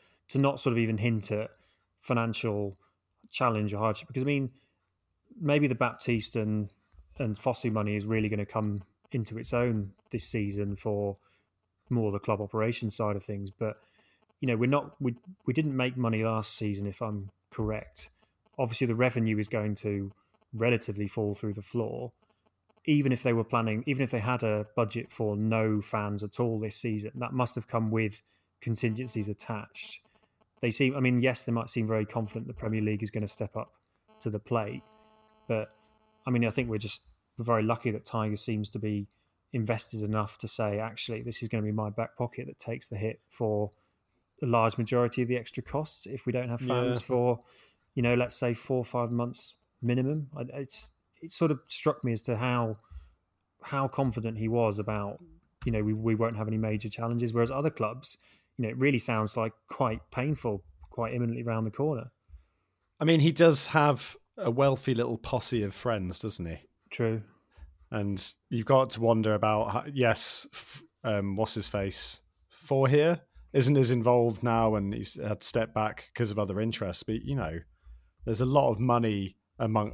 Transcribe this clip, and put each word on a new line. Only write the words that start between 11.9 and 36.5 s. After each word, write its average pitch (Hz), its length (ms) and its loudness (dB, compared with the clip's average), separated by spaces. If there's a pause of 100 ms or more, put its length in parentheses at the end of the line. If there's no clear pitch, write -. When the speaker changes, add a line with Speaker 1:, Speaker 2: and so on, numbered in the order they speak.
Speaker 1:
more 113 200 2
the 101 80 -2
club 104 220 0
operations 110 560 -2
side 104 200 0
of 98 60 -6
things. 101 280 -8
But, 107 260 -4 (640)
you 135 80 0
know, 117 80 2
we're 123 140 4
not, - 280 0
we, 127 160 -2 (300)
we - 80 0
didn't 147 240 0
make 127 220 0
money 113 260 2
last 110 320 0
season, 101 300 -2
if 101 160 -6
I'm 104 260 -4 (220)
correct. - 580 -6 (500)
Obviously, 123 280 0
the 117 80 2
revenue 113 420 2
is 104 100 0
going 107 300 -2
to 101 340 -4 (440)
relatively 110 520 0
fall 104 280 -2
through 104 180 -4
the 104 80 -8
floor. 120 500 -6 (760)
Even 147 260 4
if 120 100 -2
they 120 120 4
were 113 100 2
planning, 113 420 0
even 139 160 0
if 123 80 0
they 120 100 0
had 120 220 0
a 107 220 0 (100)
budget 113 380 0
for 104 240 -2
no 110 460 2
fans 104 400 -4
at 104 180 -6
all 117 180 0
this 107 180 -4
season, 107 400 -4
that 123 180 -6
must 127 220 0
have 117 120 -6
come 113 220 0
with 110 320 0 (400)
contingencies 113 680 -2
attached. - 720 -10 (600)
They 120 80 2
seem, 135 260 2
I 139 40 0
mean, 123 200 4
yes, 123 240 2
they 127 80 -2
might 117 160 -2
seem 113 180 0
very 107 200 0
confident 113 400 -6
the 120 80 -12
Premier 110 260 -2
League 107 220 0
is 104 80 -4
gonna 107 180 -4
step - 260 -8
up 110 180 -8 (480)
to 113 100 -4
the 104 80 -4
plate, 107 440 -4 (640)
but, 110 280 -2 (520)
I 131 40 0
mean, 120 160 4
I 110 40 2